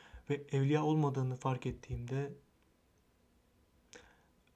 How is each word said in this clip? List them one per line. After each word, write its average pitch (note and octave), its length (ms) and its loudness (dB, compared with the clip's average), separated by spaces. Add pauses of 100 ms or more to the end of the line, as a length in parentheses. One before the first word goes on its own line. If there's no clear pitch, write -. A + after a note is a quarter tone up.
(300)
Ve C#3+ 120 0 (100)
evliya C#3+ 320 4
olmadığını C#3 520 2
fark C3 300 -2
ettiğimde B2+ 680 -6 (2250)